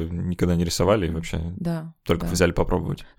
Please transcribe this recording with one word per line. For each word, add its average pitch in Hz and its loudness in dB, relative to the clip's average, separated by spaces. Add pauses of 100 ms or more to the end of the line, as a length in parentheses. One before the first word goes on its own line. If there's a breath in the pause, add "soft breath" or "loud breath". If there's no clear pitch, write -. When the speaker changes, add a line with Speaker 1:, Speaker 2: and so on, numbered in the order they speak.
Speaker 1:
да. 82 -2
Speaker 2:
никогда 87 0
не 87 2
рисовали 90 2
и 78 0
вообще 82 -4 (160)
Speaker 1:
Да, 165 -6
Speaker 2:
только - 0
Speaker 1:
да. - -4
Speaker 2:
взяли 87 4
попробовать. 90 -2 (140 soft breath)